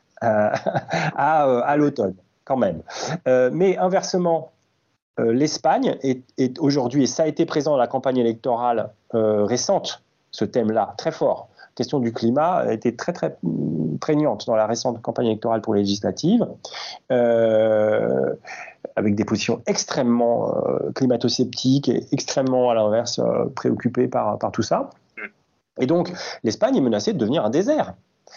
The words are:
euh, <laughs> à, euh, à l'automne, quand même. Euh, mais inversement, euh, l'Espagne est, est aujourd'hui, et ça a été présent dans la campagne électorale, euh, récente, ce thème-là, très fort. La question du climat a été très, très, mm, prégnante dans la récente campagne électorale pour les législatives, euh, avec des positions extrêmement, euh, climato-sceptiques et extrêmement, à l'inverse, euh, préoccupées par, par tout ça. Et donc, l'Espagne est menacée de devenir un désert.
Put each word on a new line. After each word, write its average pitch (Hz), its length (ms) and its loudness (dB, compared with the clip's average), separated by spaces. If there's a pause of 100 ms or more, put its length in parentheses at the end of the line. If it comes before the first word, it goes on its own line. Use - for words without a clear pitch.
(220)
euh, 107 280 2
<laughs> - 680 -4
à, 147 320 2
euh, 123 160 2
à 143 120 2
l'automne, 135 380 0 (300)
quand 135 120 -2
même. 92 260 0 (460)
Euh, 127 240 4
mais 180 260 2
inversement, 180 720 0 (720)
euh, 117 120 2
l'Espagne 156 680 0
est, 131 200 -2 (160)
est 127 200 -2
aujourd'hui, 139 460 2
et - 20 4
ça 165 160 -2
a 160 40 2
été 165 200 0
présent 151 260 -2
dans 143 40 4
la 143 100 4
campagne 131 300 -2
électorale, 117 760 0 (240)
euh, 107 300 2
récente, 123 580 -2 (280)
ce - 140 -4
thème-là, 110 540 0
très 160 140 -4
fort. 131 440 -2
La - 200 -20
question 131 240 -2
du 117 120 0
climat 139 440 0
a 117 160 0
été 117 240 -2
très, - 160 -6
très, - 300 -4
mm, 156 560 -2
prégnante 147 480 0
dans 117 100 2
la 110 100 4
récente 117 360 -4
campagne 120 240 -2
électorale 110 340 0
pour 107 140 -2
les 101 80 4
législatives, 101 640 0 (640)
euh, 110 1200 2 (640)
avec 104 180 2
des 101 100 0
positions 110 420 -2
extrêmement, 120 880 0 (140)
euh, - 260 -2
climato-sceptiques 127 920 0
et 120 240 0
extrêmement, 131 580 0
à 117 40 2
l'inverse, 110 440 2
euh, 117 360 0
préoccupées 123 540 0
par, 110 300 -2
par 107 140 -4
tout 120 100 -2
ça. 226 280 -2 (880)
Et 127 60 2
donc, 170 260 0 (320)
l'Espagne 202 320 0
est 196 40 4
menacée 117 320 2
de 185 60 -2
devenir 143 260 0
un 107 60 0
désert. 208 440 0 (420)